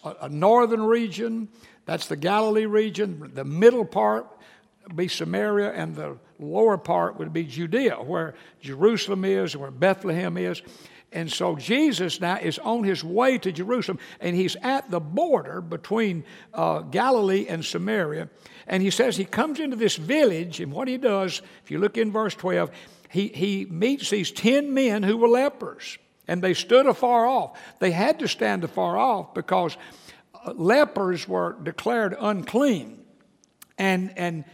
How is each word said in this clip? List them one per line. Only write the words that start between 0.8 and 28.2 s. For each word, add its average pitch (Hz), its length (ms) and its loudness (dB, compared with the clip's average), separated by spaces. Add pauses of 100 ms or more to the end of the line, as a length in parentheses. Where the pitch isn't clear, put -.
region, 226 680 0 (340)
that's 170 240 -6
the 160 80 -6
Galilee 214 520 2
region, 196 640 -2
the 135 100 -8
middle 208 400 6
part 214 440 0 (600)
would 175 80 -14
be 175 140 -2
Samaria, 202 640 -2
and 160 200 -6
the 147 220 -10 (220)
lower 190 400 4
part 175 400 0
would 160 140 -8
be 165 140 -2
Judea, 165 500 0
where 160 400 -6 (240)
Jerusalem 190 640 0
is, 190 300 0
where 139 160 -12
Bethlehem 180 680 0
is. 180 240 -4 (520)
And 165 180 -8
so 170 240 -2
Jesus 185 640 0
now 185 180 0
is 165 220 -4
on 226 240 -2
his 185 200 0
way 233 360 2
to 190 120 -2
Jerusalem, 190 460 -4 (220)
and 175 160 -2
he's 185 220 0
at 262 340 -2
the 180 80 -2
border 180 600 0
between, 175 640 -4 (300)
uh, 160 280 0
Galilee 202 640 2
and 165 180 -6
Samaria. 170 640 -4 (380)
And 190 160 0
he 190 80 2
says 240 240 2
he 190 100 -4
comes 277 360 -2
into 262 160 -4
this 220 180 0
village, 175 640 0
and 143 140 -6
what 233 140 -6
he 254 100 -4
does, 196 440 0 (220)
if - 80 -18
you 151 80 -4
look 208 180 0
in 220 140 0
verse 214 240 -2
twelve, 175 340 -2 (400)
he, 196 200 -2
he 190 360 -2
meets 214 460 -2
these 202 180 -2
ten 277 440 2
men 233 280 2
who 208 160 2
were 233 120 4
lepers, 247 680 0 (300)
and 175 160 -2
they 185 100 2
stood 254 320 6
afar 240 400 4
off. 240 320 0 (220)
They 180 120 2
had 247 280 2
to 247 80 -2